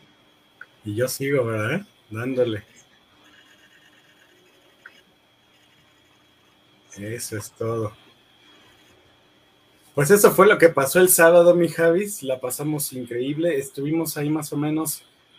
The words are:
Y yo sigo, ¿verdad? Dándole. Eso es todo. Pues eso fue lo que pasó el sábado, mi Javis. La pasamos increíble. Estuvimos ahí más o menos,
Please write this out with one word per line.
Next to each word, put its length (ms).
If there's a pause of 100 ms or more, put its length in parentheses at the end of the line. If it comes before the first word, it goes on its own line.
(840)
Y 120
yo 100
sigo, 380
¿verdad? 420 (240)
Dándole. 540 (4000)
Eso 380
es 160
todo. 400 (2000)
Pues 160
eso 220
fue 160
lo 100
que 120
pasó 280
el 100
sábado, 460
mi 140
Javis. 560
La 160
pasamos 520
increíble. 680
Estuvimos 580
ahí 120
más 240
o 40
menos, 480 (340)